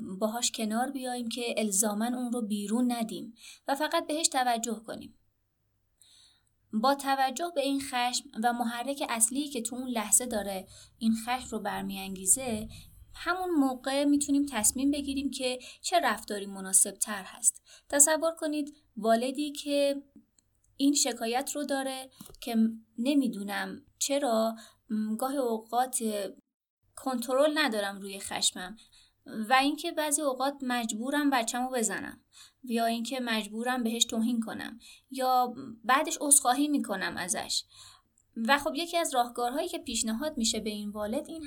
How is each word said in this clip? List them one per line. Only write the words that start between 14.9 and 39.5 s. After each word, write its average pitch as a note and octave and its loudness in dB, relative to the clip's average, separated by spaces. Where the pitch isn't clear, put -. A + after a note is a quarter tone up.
بگیریم C#4 -2
که B3+ -4
چه F4 4
رفتاری G#3+ -2
مناسب F#3+ 2
تر G3 -4
هست. - 0
تصور D#4 4
کنید D4+ -4
والدی B3 2
که C#4+ 0
این C#4+ 4
شکایت A#3+ 0
رو D4 -4
داره C4+ -4
که A#3 -2
نمی‌دونم G3+ 0
چرا، A3+ 2
م، G#3+ 0
گاه C4 -2
اوقات A#3+ 0
کنترل C4 2
ندارم G#3+ 0
روی G3 -10
خشمم G3 -2
و B3 4
اینکه D4 4
بعضی D4+ 0
اوقات C4+ 0
مجبورم B3 0
بچه‌مو B3 0
بزنم A3 -4
یا A#3 0
اینکه A#3 -2
مجبورم A3+ -2
بهش A#3 2
توهین A3+ 0
کنم - -6
یا B3+ 2
بعدش C#4+ 2
عذرخواهی C#4+ 6
می‌کنم G3 -2
ازش. - -4
و C#4 6
خب C#4+ -2
یکی E4+ -2
از E4 0
راهکارهایی B3 0